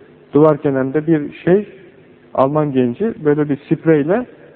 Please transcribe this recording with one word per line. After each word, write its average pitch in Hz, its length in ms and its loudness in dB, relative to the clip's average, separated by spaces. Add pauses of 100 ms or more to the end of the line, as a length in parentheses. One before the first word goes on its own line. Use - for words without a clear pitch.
(340)
duvar 151 240 4
kenarında 139 500 -4
bir 151 260 -2
şey, 202 340 0 (680)
Alman 147 380 0
genci 131 540 -2
böyle 147 240 0
bir 135 80 -4
spreyle 160 680 0 (300)